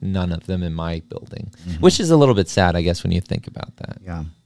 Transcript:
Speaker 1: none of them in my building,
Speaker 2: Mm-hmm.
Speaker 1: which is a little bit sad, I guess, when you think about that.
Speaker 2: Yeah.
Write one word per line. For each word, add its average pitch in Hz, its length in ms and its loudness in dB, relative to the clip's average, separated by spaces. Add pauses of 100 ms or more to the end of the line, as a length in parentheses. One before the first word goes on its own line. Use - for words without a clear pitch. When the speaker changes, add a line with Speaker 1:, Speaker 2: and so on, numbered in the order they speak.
Speaker 1:
none 92 320 -2
of 82 140 -8
them 92 160 -4
in 85 100 -4
my 82 380 -6
building, - 400 -14 (180)
Speaker 2:
Mm-hmm. 80 140 -4
Speaker 1:
which - 180 6
is 180 100 0
a 165 60 8
little 139 180 6
bit 98 140 2
sad, 87 280 2
I 87 40 2
guess, 87 220 0
when 85 100 -2
you 87 80 2
think - 260 -6
about - 300 -16
that. - 260 -14
Speaker 2:
Yeah. 85 220 -10 (220)